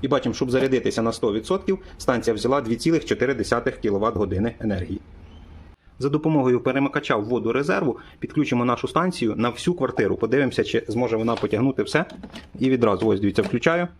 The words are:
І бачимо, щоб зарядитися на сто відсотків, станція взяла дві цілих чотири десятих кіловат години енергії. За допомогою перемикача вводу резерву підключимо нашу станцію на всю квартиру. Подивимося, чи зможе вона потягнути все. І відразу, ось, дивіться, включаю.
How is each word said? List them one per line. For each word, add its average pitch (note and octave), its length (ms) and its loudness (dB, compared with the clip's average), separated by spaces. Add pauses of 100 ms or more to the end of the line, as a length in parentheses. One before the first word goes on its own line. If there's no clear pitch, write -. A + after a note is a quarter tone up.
І C3+ 80 -4
бачимо, C3 260 0
щоб B2+ 160 -2
зарядитися B2+ 520 0
на A2+ 100 0
сто A2 200 -2
відсотків, F#3+ 460 -2 (200)
станція A#2 360 0
взяла A#2+ 260 0
дві A#2 160 -2
цілих D#3+ 280 0
чотири B2+ 300 0
десятих A#2+ 440 -2
кіловат G#2+ 380 0
години G2+ 440 -2
енергії. F#2 400 -4 (960)
За C3 100 -2
допомогою C#3+ 520 4
перемикача C3+ 560 0
вводу A2 360 0
резерву D3 460 0 (200)
підключимо B2+ 460 0
нашу B2 240 0
станцію D#3+ 480 0
на A#2+ 140 0
всю F3 240 -2
квартиру. B2 420 0
Подивимося, B2 480 2
чи - 240 -2
зможе A2+ 280 0
вона A2+ 200 0
потягнути B2+ 460 0
все. - 220 0 (540)
І C3 120 2
відразу, A2+ 360 4
ось, G2 140 4
дивіться, G2+ 220 2
включаю. E3 460 0 (120)